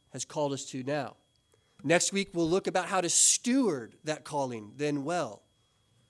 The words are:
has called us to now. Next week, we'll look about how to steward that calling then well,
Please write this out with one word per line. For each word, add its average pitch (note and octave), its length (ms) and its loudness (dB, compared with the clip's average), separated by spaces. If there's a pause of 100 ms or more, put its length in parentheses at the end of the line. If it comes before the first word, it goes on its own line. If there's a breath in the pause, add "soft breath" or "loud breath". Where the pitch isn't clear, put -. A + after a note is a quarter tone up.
(120)
has C3+ 120 -10
called D3 280 -2
us C3+ 140 -6
to C3 160 -8
now. C3+ 340 -6 (680 soft breath)
Next E3+ 280 4
week, G3 200 -2
we'll E3+ 160 2
look F#3+ 180 2
about F3+ 200 0
how F#3 140 2
to F3 80 0
steward E3 920 2
that D3 220 -4
calling B2 520 -4
then D3 280 0
well, D3 380 -4 (680)